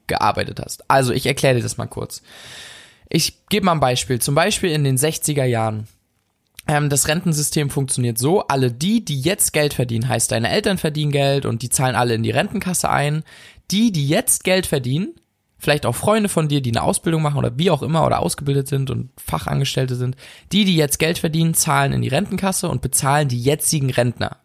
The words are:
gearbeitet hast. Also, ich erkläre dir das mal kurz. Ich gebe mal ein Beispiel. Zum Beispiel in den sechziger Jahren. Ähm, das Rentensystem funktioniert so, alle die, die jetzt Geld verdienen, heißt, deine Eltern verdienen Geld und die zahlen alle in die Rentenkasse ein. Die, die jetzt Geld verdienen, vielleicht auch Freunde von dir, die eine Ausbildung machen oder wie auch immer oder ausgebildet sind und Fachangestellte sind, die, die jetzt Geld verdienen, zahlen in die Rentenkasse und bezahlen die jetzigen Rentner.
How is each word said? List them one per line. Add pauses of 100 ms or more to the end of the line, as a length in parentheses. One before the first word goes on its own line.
gearbeitet
hast.
Also,
ich
erkläre
dir
das
mal
kurz. (880)
Ich
gebe
mal
ein
Beispiel.
Zum
Beispiel
in
den
sechziger
Jahren. (800)
Ähm,
das
Rentensystem
funktioniert
so,
alle
die,
die
jetzt
Geld
verdienen,
heißt,
deine
Eltern
verdienen
Geld
und
die
zahlen
alle
in
die
Rentenkasse
ein. (480)
Die,
die
jetzt
Geld
verdienen, (440)
vielleicht
auch
Freunde
von
dir,
die
eine
Ausbildung
machen
oder
wie
auch
immer
oder
ausgebildet
sind
und
Fachangestellte
sind, (340)
die,
die
jetzt
Geld
verdienen,
zahlen
in
die
Rentenkasse
und
bezahlen
die
jetzigen
Rentner.